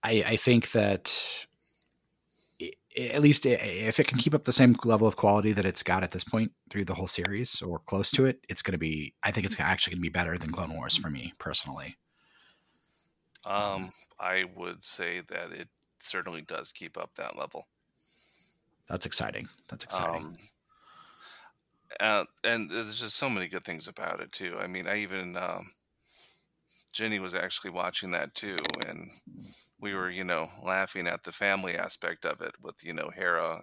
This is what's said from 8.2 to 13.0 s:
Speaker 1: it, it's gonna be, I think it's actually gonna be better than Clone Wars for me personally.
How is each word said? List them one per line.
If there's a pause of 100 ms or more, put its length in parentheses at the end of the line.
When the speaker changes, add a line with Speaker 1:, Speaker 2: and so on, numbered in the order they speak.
Speaker 1:
it,
it's
gonna
be,
I
think
it's
actually
gonna
be
better
than
Clone
Wars
for
me
personally. (1500)